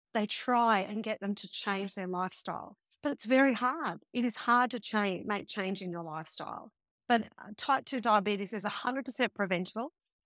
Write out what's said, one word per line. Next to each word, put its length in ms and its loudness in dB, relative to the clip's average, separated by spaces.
they 100 2
try 540 4
and 240 -4
get 160 -4
them 160 -2
to 120 -10
change 460 -4
their 140 -6
lifestyle. 720 -6
But 80 0
it's 140 -6
very 280 6
hard. 460 -2
It 120 0
is 120 -2
hard 340 4
to 80 -6
change, 480 0
make 200 -2
change 340 -4
in 100 -6
your 120 -6
lifestyle. 680 -10
But, 160 4
uh, 200 -16
type 280 2
two 140 -4
diabetes 540 2
is 120 -4
a 40 -2
hundred 360 -2
percent 300 -2
preventable. 560 -2